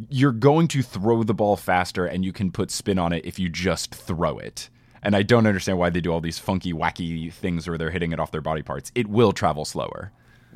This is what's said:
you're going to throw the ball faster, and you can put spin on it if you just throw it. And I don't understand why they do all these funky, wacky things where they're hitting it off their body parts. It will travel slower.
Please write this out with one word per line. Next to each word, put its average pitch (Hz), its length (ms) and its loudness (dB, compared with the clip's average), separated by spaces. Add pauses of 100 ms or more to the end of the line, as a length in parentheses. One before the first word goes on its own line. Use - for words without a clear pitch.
you're 139 220 4
going 143 380 6
to 135 140 0
throw 113 400 2
the 110 100 0
ball 104 240 2
faster, 90 480 0
and 92 180 -2
you 95 80 -2
can 95 180 -2
put 92 220 -4
spin - 260 -2
on 87 140 0
it 85 140 -2
if 87 140 -10
you 90 100 0
just 82 440 -2
throw 80 440 -4
it. - 320 -14 (360)
And 104 100 2
I 98 80 4
don't 113 240 6
understand 95 300 0
why 87 120 2
they 87 120 0
do 85 100 -2
all 82 80 0
these 82 200 -6
funky, 92 340 -4
wacky 82 580 -4
things 85 380 -4
where 82 80 -4
they're 80 140 -4
hitting 85 200 -4
it 78 80 -4
off 78 120 -4
their 78 100 -6
body 78 220 -4
parts. 69 320 -10
It 120 120 -2
will 104 240 4
travel 76 320 0
slower. - 480 -8 (440)